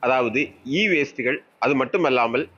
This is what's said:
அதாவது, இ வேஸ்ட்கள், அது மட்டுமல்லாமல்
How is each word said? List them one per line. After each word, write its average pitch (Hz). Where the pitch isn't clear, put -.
அதாவது, 127
இ 196
வேஸ்ட்கள், 139
அது 135
மட்டுமல்லாமல் 131